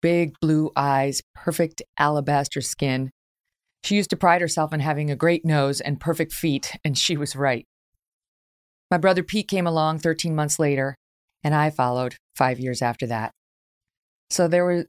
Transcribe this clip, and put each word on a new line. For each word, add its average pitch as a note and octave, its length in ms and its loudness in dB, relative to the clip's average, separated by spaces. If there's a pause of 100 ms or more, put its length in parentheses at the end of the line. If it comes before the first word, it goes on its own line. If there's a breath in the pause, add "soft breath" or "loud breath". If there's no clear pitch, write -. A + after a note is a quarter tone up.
big E3+ 380 2
blue D#3 340 2
eyes, C#3 480 0 (100)
perfect - 480 -2 (160)
alabaster D3 640 0
skin. C3 520 -2 (720)
She G3+ 100 -2
used G3+ 160 2
to - 60 -2
pride F3 240 4
herself D#3+ 340 -2
in D3+ 60 0
having D3 320 0
a C#3+ 40 -4
great E3 280 2
nose C#3+ 360 2
and C#3+ 200 -4
perfect D#3+ 320 -2
feet, - 520 -4
and C#3 140 -2
she E3+ 180 0
was C#3+ 200 -6
right. C3+ 280 0 (1300)
My F3+ 80 2
brother F#3 240 2
Pete G3 240 -4
came F#3 220 0
along D#3+ 320 0
thirteen D#3+ 340 -2
months D3+ 240 -2
later, C#3 380 0 (480)
and D3+ 100 2
I D3+ 160 2
followed B2 460 -2 (180)
five B2+ 240 0
years B2+ 240 -4
after A#2+ 240 -2
that. A2+ 240 -4 (1000)
So F3 200 2
there F3 160 4
were F3 240 0